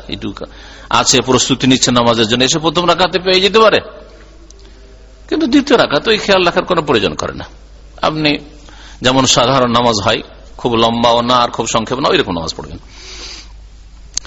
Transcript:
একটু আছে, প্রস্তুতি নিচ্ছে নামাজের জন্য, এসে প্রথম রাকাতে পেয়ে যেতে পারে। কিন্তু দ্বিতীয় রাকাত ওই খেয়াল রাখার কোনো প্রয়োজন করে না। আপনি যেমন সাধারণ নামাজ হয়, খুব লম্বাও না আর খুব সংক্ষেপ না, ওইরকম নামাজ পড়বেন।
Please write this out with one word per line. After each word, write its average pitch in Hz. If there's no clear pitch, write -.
একটু 104
আছে, 120
প্রস্তুতি 127
নিচ্ছে 131
নামাজের 117
জন্য, 123
এসে 143
প্রথম 170
রাকাতে 175
পেয়ে 185
যেতে 202
পারে। 202
কিন্তু 311
দ্বিতীয় 262
রাকাত 160
ওই 220
খেয়াল 190
রাখার 175
কোনো 175
প্রয়োজন 110
করে 73
না। 76
আপনি 156
যেমন 131
সাধারণ 127
নামাজ 120
হয়, 110
খুব 123
লম্বাও 117
না 123
আর 120
খুব 113
সংক্ষেপ 120
না, 160
ওইরকম 127
নামাজ 82
পড়বেন। 76